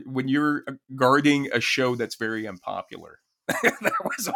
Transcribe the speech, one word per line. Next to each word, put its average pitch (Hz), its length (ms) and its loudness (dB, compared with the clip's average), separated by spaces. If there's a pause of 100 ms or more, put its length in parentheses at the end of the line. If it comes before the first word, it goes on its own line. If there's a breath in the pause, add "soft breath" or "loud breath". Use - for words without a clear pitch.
when 131 220 -2
you're, 147 400 2
uh, 135 40 -8 (240)
guarding 139 580 4
a 117 80 2
show 127 340 2
that's 117 200 -4
very 110 320 -4
unpopular. 92 720 -10 (280)
<laughs> - 60 -2 (100)
That - 300 0 (100)
was - 320 -6